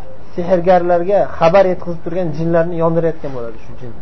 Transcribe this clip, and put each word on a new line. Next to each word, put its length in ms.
sehrgarlarga 920
xabar 340
yetkazib 380
turgan 280
jinlarni 460
yondirayotgan 560
bo'ladi 260
shu 160
jin, 160